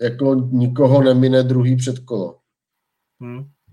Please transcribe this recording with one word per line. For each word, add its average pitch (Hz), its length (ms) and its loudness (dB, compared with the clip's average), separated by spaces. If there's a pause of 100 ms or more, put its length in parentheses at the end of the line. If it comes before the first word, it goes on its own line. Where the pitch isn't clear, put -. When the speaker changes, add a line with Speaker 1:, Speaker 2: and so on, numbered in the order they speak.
Speaker 1:
jako 131 500 -2
nikoho 127 520 2
nemine 131 400 4
druhý 127 320 0
předkolo. 123 640 -6 (800)
Speaker 2:
Hmm. 123 240 -14 (300)